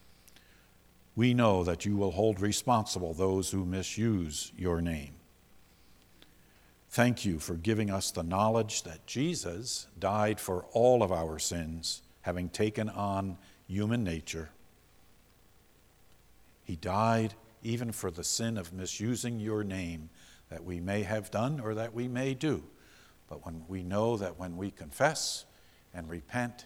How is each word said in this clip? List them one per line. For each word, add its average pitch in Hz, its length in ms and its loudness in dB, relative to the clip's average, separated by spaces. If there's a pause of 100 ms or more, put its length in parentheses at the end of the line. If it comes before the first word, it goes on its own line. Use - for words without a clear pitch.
(1160)
We 120 180 6
know 107 300 6
that 85 220 0
you 101 100 2
will 98 160 2
hold 101 300 2
responsible 104 720 2
those 95 380 2
who 98 140 0
misuse 92 920 -2
your 87 240 0
name. 76 340 -4 (1700)
Thank 120 360 4
you 82 140 2
for 85 160 -4
giving 104 340 2
us 95 220 -2
the 87 120 -2
knowledge 107 600 2
that 87 240 -16
Jesus 123 800 -4 (100)
died 104 420 2
for 90 340 -2
all 123 280 8
of 92 100 4
our 80 280 0
sins, 82 640 -4 (200)
having 90 280 -2
taken 107 400 0
on 98 480 -2 (300)
human 107 360 0
nature. 80 460 -4 (2250)
He 87 120 -6
died 107 580 4 (300)
even 117 280 -2
for 95 200 -4
the 82 120 -8
sin 113 340 -2
of 87 160 -8
misusing 113 640 -4
your 107 240 -2
name 85 460 -6 (400)
that 85 140 -12
we 87 160 -6
may 98 240 0
have 107 280 -4
done 131 280 0
or 110 160 -4
that 110 180 -4
we 123 140 -4
may 131 260 -2
do. 127 300 0 (640)
But 76 180 -14
when 82 220 -10
we 92 160 -6
know 104 340 2
that 90 200 -6
when 87 200 -8
we 95 120 -4
confess - 760 -2 (480)
and 82 160 -10
repent, 117 560 -6